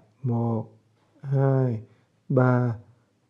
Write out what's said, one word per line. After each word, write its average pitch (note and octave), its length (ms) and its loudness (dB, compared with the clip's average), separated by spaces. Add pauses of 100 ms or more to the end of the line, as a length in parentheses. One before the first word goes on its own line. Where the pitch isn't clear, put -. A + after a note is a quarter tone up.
(240)
Một, A#2 420 -2 (560)
hai, C3+ 600 0 (480)
ba, B2 460 2 (540)